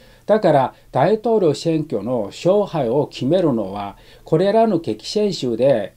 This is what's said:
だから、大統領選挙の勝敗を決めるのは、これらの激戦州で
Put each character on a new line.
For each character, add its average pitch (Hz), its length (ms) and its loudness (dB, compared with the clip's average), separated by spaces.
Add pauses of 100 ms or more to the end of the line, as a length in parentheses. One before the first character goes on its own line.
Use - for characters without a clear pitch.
(260)
だ 208 120 4
か 185 140 2
ら、 135 220 2 (180)
大 175 260 2
統 220 220 0
領 156 140 2
選 160 280 -2
挙 117 220 -6
の 117 220 -4
勝 190 380 0
敗 151 240 -2
を 131 200 0
決 - 160 -8
め 175 180 2
る 156 100 2
の 101 200 -4
は、 101 240 -10 (260)
こ - 160 0
れ 196 140 2
ら 226 160 4
の 185 100 0
激 - 300 -8
戦 208 240 -2
州 123 240 -4
で 117 400 0